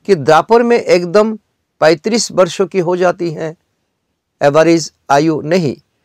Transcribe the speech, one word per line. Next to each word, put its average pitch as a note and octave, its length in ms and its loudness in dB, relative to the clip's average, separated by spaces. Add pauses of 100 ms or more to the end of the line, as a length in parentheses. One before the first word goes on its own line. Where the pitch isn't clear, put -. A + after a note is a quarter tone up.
कि G3+ 100 0
द्वापर D#3+ 480 2
में A#3+ 180 0
एकदम F3+ 560 0 (440)
पैंतीस E3+ 520 0
वर्षों F3+ 340 0
की G3 120 -6
हो F3 180 -2
जाती F3 340 -2
है E3 260 -10 (880)
एवरेज D#3+ 500 2 (180)
आयु, D3+ 300 0
नहीं, D#3 360 -2 (280)